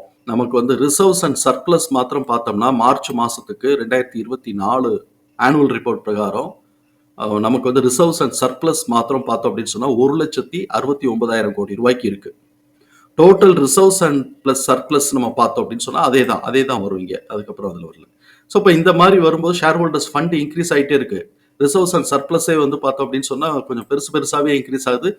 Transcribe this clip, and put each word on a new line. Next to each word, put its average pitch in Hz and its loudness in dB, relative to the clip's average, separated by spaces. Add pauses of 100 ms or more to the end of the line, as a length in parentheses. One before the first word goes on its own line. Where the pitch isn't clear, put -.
(260)
நமக்கு 120 -2
வந்து 123 2
reserves 175 2
and 143 0
surplus 139 0
மாத்திரம் 131 -2
பார்த்தோம்னா, 117 0
மார்ச் 127 2
மாசத்துக்கு 120 -4
ரெண்டாயிரத்தி 123 -2
இருபத்தி 117 -10
நாலு 117 0 (500)
ஆனுவல் 139 4
ரிப்போர்ட் 113 -4
பிரகாரம், 104 -4 (680)
அஹ், 107 -4
நமக்கு 123 0
வந்து 131 2
reserves 160 2
and 131 -2
surplus 139 -2 (100)
மாத்திரம் 120 -2
பார்த்தோம் 117 -2
அப்படின்னு 107 -6
சொன்னா, 120 -6
ஒரு 139 2
லட்சத்தி 156 -6
அறுபத்தி 131 -4
ஒன்பதாயிரம் 113 -2
கோடி 101 -6
ரூபாய்க்கு 120 0
இருக்கு. 98 -8 (840)
டோட்டல் 180 8
reserves 185 4
and 143 0 (120)
plus 131 0 (120)
surplus 139 0
நம்ம 123 -2
பார்த்தோம் 117 0
அப்படின்னு 113 -8
சொன்னா, 135 -4
அதே 131 4
தான், 110 -2
அதே 127 0
தான் 123 -4
வரும் 98 -6
இங்க. 92 -10
அதுக்கப்புறம் 104 -10
அதுல 87 -14
வரல. - -20 (460)
So, 208 2
இப்ப 190 6
இந்த 170 4
மாதிரி 185 6
வரும்போது 165 0
ஷேர் 160 0
ஹோல்டர்ஸ் 151 -2
ஃபண்ட் 165 0
இன்க்ரீஸ் 160 -4
ஆயிட்டே 143 2
இருக்கு. 117 -2 (380)
reserves 180 2
and 151 0
surplus-ஏ 160 -2
வந்து 143 0
பார்த்தோம் 135 -2
அப்படின்னு 131 -6
சொன்னா, 151 -4
கொஞ்சம் 120 -8
பெருசு 143 -4
பெருசாவே 151 0
இன்க்ரீஸ் 131 -4
ஆகுது. 123 -2